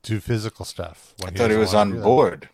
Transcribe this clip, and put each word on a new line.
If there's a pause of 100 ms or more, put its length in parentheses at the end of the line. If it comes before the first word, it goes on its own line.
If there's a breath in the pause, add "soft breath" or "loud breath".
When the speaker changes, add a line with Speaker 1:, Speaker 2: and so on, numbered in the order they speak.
Speaker 1:
do
physical
stuff
when
Speaker 2:
I
Speaker 1:
he
Speaker 2:
thought
he
Speaker 1:
doesn't
Speaker 2:
was
Speaker 1:
wanna
Speaker 2:
on
Speaker 1:
do
that.
Speaker 2:
board.